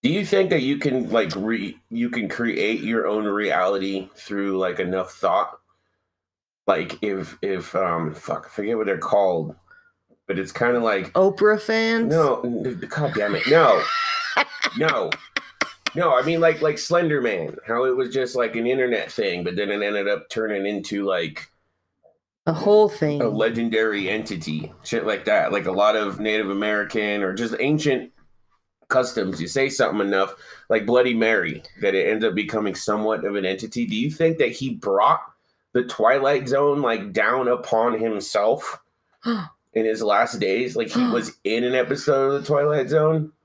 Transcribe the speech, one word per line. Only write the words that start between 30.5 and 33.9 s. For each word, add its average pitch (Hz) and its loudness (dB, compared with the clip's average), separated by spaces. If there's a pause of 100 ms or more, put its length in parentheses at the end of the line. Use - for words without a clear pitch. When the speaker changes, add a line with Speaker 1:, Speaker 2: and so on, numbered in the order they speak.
Speaker 1:
like 107 2
Bloody 123 4
Mary, 110 0 (200)
that 101 2
it 90 2
ends 110 0
up 104 2
becoming 107 -2
somewhat 107 -2
of 101 -2
an 98 -2
entity. 107 -4
Do 110 -4